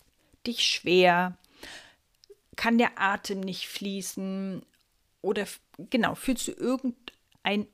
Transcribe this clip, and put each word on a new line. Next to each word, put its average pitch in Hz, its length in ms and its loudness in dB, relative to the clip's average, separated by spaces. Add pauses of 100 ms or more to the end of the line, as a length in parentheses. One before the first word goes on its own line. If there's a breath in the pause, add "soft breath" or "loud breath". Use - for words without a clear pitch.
(460)
dich 240 160 -2
schwer, 180 760 4 (1160 loud breath)
kann 233 240 2
der 233 180 4
Atem 196 440 -2
nicht 190 280 -8
fließen 190 960 -6 (560)
oder 208 220 0
f-, - 180 -12 (300)
genau, 185 240 2
fühlst - 340 -4
du - 40 -6
irgendein - 1200 -4